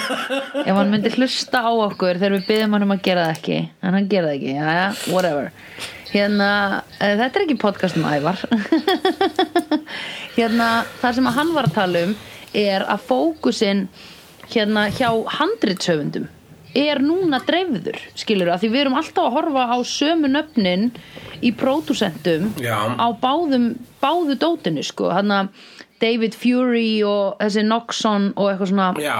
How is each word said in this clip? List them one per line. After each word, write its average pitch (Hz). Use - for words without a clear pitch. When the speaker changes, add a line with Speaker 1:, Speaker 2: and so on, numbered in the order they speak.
Speaker 1:
<laughs> 269
Speaker 2:
Ef -
hann 202
myndi 214
hlusta 254
á 233
okkur 202
þegar 196
við 185
biðjum 220
hann 202
um 196
að 185
gera 180
það 160
ekki. -
En 180
hann 196
gera 180
það 143
ekki, 135
jæja, 160
whatever. 165
Hérna, 202
eh, 202
þetta 247
er 403
ekki 294
podcast 190
um 156
Ævar. 151
<laughs> -
Hérna, 233
það 247
sem 254
að 240
hann 311
var 285
að -
tala 180
um 202
er 202
að 208
fókusinn, 247
hérna, 214
hjá 233
handritshöfundum 185
er 294
núna 311
dreifður, 311
skilurðu, 185
af 175
því 220
við 254
erum 262
alltaf 330
að 226
horfa 285
á 240
sömu 302
nöfnin 240
í 240
pródúsentum 202
Speaker 1:
Já. 117
Speaker 2:
á 226
báðum, 262
báðu 311
dótinu, 233
sko. -
Þarna 196
David 226
Fury 240
og 202
þessi 214
Noxon 214
og 196
eitthvað 190
svona. 190
Speaker 1:
Já, 147